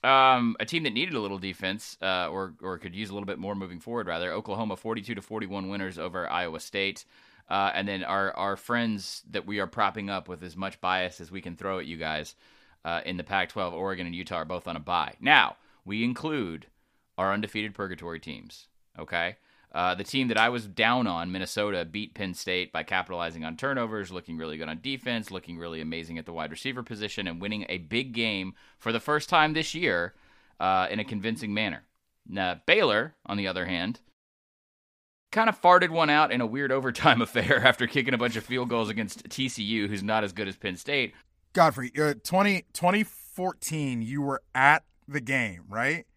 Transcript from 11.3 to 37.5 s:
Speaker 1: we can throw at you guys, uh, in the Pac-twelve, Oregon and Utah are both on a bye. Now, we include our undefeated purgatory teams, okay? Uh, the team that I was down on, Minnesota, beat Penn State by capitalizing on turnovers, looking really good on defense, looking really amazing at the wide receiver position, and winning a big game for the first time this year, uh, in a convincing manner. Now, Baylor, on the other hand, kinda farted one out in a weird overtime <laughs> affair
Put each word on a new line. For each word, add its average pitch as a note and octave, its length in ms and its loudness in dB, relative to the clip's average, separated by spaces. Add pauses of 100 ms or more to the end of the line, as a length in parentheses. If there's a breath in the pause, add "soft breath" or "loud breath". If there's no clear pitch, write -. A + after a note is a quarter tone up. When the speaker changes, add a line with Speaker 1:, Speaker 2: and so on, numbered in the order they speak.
Speaker 1:
we F#2+ 100 -10
can F2 140 -10
throw F#2+ 240 -4
at C#2+ 80 -8
you E2 100 -10
guys, D#2 380 -6 (480 soft breath)
uh, E2+ 200 -2
in F2+ 140 -6
the F2 60 -6
Pac-twelve, F#2 500 -2
Oregon F#2 320 -4
and F2 100 -8
Utah F2+ 220 -6
are D#2+ 80 -4
both F2 220 -8
on E2+ 80 -8
a D#2 40 -8
bye. D#2+ 400 -2
Now, C3+ 360 6 (280 soft breath)
we G#2+ 200 -4
include A#2+ 640 -4 (500)
our F#2+ 160 2
undefeated G#2 400 -4
purgatory E2+ 460 -8
teams, C2 480 -16 (320)
okay? E2+ 380 -2 (340 soft breath)
Uh, F2+ 220 2
the G2 120 -4
team C3 240 0
that A2 80 2
I A2+ 120 8
was A#2+ 160 -4
down A#2 400 2
on, F2+ 280 -2
Minnesota, F#2+ 500 -2
beat G2 320 -8
Penn F#2+ 180 -6
State F2+ 380 -2
by E2 100 -2
capitalizing E2+ 640 -4
on D#2+ 140 -8
turnovers, A2+ 520 -4
looking E2+ 280 -10
really D#2 200 -8
good D#2 120 -8
on D#2+ 120 -8
defense, B2+ 480 -4
looking F2+ 300 -10
really E2 220 -8
amazing E2 360 -8
at D#2+ 80 -10
the E2+ 80 -12
wide D#2 160 -6
receiver B2 320 -8
position, G#2 460 -6
and E2+ 140 -6
winning G#2 260 -6
a F2+ 100 -6
big A2+ 360 -4
game G#2 400 -2 (260 soft breath)
for A2+ 140 -2
the A2+ 80 0
first D3+ 260 0
time D#3 260 6
this D#3 220 -2
year, F#2 380 0 (480 soft breath)
uh, F#2 280 4
in G#2 100 -2
a G#2 40 -4
convincing A2 500 -4
manner. G2+ 300 -2 (440)
Now, F2+ 380 -2
Baylor, D#3 500 4 (100)
on G2+ 120 -4
the G2 100 -2
other F#2 180 -2
hand, F2+ 340 -2 (1300)
kinda A3 180 6
farted F3+ 380 8
one D#3+ 200 4
out D3 220 6
in A#2+ 80 2
a A#2+ 60 2
weird B2+ 260 0
overtime C3 500 6
<laughs> - 0 -
affair A2+ 440 4